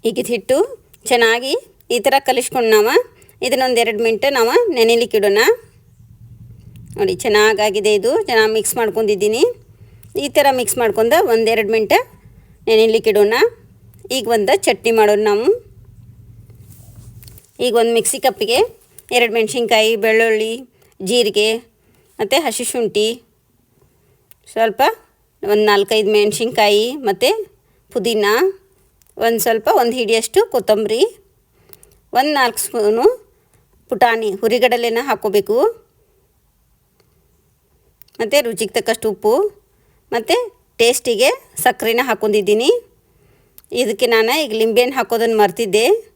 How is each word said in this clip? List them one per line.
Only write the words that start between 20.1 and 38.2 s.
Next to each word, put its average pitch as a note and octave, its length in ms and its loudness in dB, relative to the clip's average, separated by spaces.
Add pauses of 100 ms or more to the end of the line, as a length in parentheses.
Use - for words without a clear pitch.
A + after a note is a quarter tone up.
ಜೀರಿಗೆ, G#3 520 0 (680)
ಮತ್ತು A3 180 -2 (100)
ಹಸಿ A#3+ 240 -6
ಶುಂಠಿ, G#3+ 360 -2 (1500)
ಸ್ವಲ್ಪ A3+ 280 0 (600)
ಒಂದು G#3 260 0
ನಾಲ್ಕೈದು G#3 440 0
ಮೆಣಸಿನ್ಕಾಯಿ, G#3 680 2 (240)
ಮತ್ತು G#3 240 0 (600)
ಪುದೀನ, A3 340 -2 (920)
ಒಂದು A#3 280 -2
ಸ್ವಲ್ಪ A3+ 220 -2 (140)
ಒಂದು A#3+ 180 0
ಹಿಡಿಯಷ್ಟು A3+ 400 -2 (140)
ಕೊತ್ತಂಬರಿ, A3 460 0 (1120)
ಒಂದು C4+ 260 0
ನಾಲ್ಕು A#3+ 240 -2
ಸ್ಪೂನು A3+ 420 -2 (840)
ಪುಟಾಣಿ A3+ 380 0 (120)
ಹುರಿಗಡಲೆನ A#3 680 0
ಹಾಕ್ಕೋಬೇಕು, G#3 480 -2 (2500)
ಮತ್ತು B3 280 0